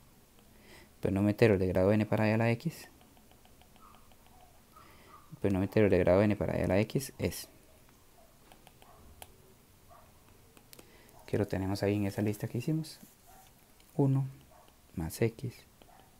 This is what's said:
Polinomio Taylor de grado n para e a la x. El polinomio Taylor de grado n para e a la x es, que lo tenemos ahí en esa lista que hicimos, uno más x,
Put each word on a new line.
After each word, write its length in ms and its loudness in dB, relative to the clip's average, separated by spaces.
Polinomio 360 0
Taylor 220 4
de 100 0
grado 260 2
n 120 2
para 220 0
e 60 2
a 40 2
la 140 0
x. 380 -8
El 100 -18
polinomio 280 0
Taylor 220 4
de 80 4
grado 240 4
n 120 2
para 220 -4
e 60 -2
a 40 -2
la 120 2
x 400 -4
es, 280 -6
que 100 -2
lo 100 0
tenemos 360 -2
ahí 120 2
en 120 0
esa 140 -4
lista 260 -2
que 100 -8
hicimos, 420 -4
uno 320 2
más 260 -6
x, 320 -2